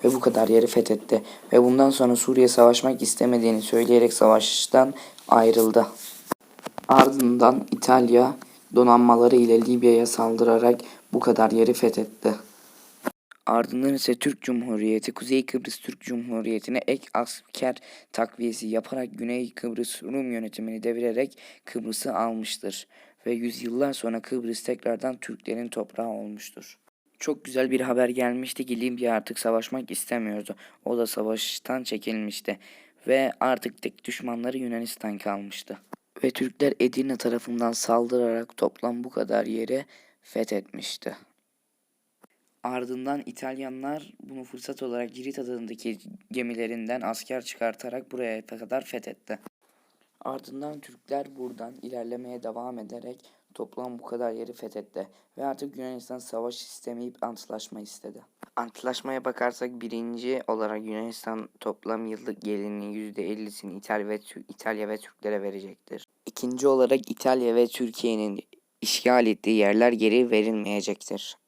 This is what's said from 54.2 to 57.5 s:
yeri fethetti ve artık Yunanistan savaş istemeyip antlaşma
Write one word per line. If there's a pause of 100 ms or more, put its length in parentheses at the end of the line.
yeri
fethetti (300)
ve
artık
Yunanistan
savaş
istemeyip
antlaşma